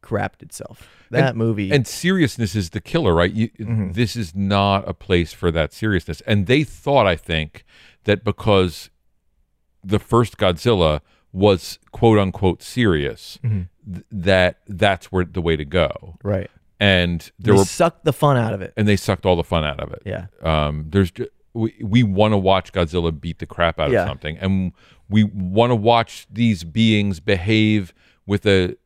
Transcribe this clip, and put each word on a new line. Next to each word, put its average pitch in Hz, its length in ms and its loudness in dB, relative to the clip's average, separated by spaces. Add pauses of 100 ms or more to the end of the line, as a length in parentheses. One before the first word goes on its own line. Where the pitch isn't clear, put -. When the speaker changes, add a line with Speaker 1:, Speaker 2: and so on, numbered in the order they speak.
Speaker 1:
crapped - 420 -8
itself. - 440 -18 (240)
Speaker 2:
And 135 120 2
Speaker 1:
That 123 120 0
movie. 110 360 -2
Speaker 2:
and 139 160 2
seriousness 156 680 -2
is 92 160 -2
the - 100 -6
killer, 135 320 0
right? 85 180 2
You, 110 180 -2
Speaker 1:
Mm-hmm. 107 420 -4
Speaker 2:
this 113 240 -2
is 92 200 -8
not 98 520 0
a 87 60 -8
place 87 400 -2
for 87 180 -2
that 78 220 -2
seriousness. 98 480 -4
And 101 260 0
they 147 160 2
thought, 135 440 0
I 87 80 2
think, 78 480 -6 (400)
that 104 200 0
because 98 680 0 (960)
the 98 160 -2
first - 380 0
Godzilla 87 640 0 (300)
was 95 480 0 (120)
quote 113 280 4
unquote 92 420 -2
serious, 78 840 -4
Speaker 1:
Mm-hmm. 101 500 -6
Speaker 2:
th-, 87 180 -14
that 92 560 2
that's 98 440 -2
where 92 140 0
the 82 160 -8
way 80 140 0
to 76 100 -6
go. 82 580 -4
Speaker 1:
Right. 98 260 -6 (300)
Speaker 2:
And 90 420 2 (180)
there 101 140 4
Speaker 1:
They 98 60 8
Speaker 2:
were 98 60 4
Speaker 1:
sucked - 380 -2
the 151 100 2
fun 143 220 2
out 113 180 -2
of 98 80 -8
it. - 140 -14
Speaker 2:
and 107 120 0
they 104 100 4
sucked - 280 -4
all 90 120 4
the 82 80 -2
fun 82 180 -2
out 73 160 -4
of - 140 -10
it. - 120 -16
Speaker 1:
Yeah. 92 200 -10 (160)
Speaker 2:
Um, 76 480 -2
there's 95 220 2
ju-, - 180 -10 (240)
we, 113 280 -4
we 113 220 4
wanna 104 340 2
watch 95 360 0
Godzilla 85 440 0
beat 82 220 -10
the 80 60 -10
crap 85 340 -2
out 76 120 0
Speaker 1:
Yeah. 107 120 2
Speaker 2:
of 76 60 -4
something, 76 280 -10
and 95 360 -2 (360)
we 107 140 4
wanna 101 520 0
watch 113 540 0
these 104 360 -2
beings 104 560 2
behave 107 720 0 (320)
with 101 200 -2
a 95 300 2 (100)